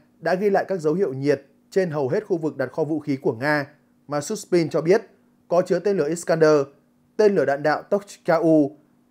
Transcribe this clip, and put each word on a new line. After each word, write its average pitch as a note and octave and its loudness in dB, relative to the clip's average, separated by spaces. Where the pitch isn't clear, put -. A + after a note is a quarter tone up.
đã E3 -2
ghi G3 0
lại F3+ 2
các F#3+ -6
dấu D#3 0
hiệu F3 -2
nhiệt C3+ -2
trên F#3 0
hầu C#3+ -2
hết G#3 -4
khu F#3 -2
vực D3+ -4
đặt C3 -6
kho D#3+ -4
vũ D3+ -4
khí C#3+ -4
của C3+ -2
Nga C#3 -2
mà D3 -4
Suspin E3+ -2
cho D#3 -2
biết F3+ 2
có F3 2
chứa F3+ 0
tên G3 -2
lửa D3 0
Iskander, D#3+ 2
tên G#3 4
lửa D3+ 2
đạn C#3+ -2
đạo D3 0
Tochka-U D#3+ 2